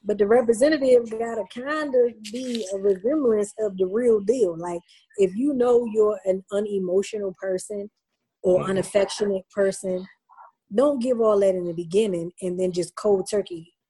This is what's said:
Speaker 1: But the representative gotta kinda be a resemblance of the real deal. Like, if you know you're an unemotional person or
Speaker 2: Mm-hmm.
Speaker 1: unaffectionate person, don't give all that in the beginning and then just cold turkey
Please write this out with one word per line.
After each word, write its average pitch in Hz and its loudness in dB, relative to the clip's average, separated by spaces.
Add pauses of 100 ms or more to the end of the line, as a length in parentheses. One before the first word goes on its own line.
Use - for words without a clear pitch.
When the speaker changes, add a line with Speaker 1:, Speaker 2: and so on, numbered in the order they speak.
Speaker 1:
But 202 -4
the 202 4
representative 247 4
gotta 220 -6
kinda 254 0 (200)
be 240 -6
a 196 -6
resemblance 208 0
of 208 -4
the 185 0
real 220 2
deal. 202 0
Like, 175 -8 (360)
if 190 2
you 277 -2
know 240 4
you're 214 2
an 190 -2
unemotional 196 -2
person 202 -6 (520)
or 180 4
Speaker 2:
Mm-hmm. 190 -4
Speaker 1:
unaffectionate 196 -2
person, 190 -2 (680)
don't 277 2
give 240 0
all 214 4
that 190 4
in 180 -4
the 175 -6
beginning 175 -2 (100)
and 180 -4
then 185 0
just 170 -6
cold 196 0
turkey 185 -6 (160)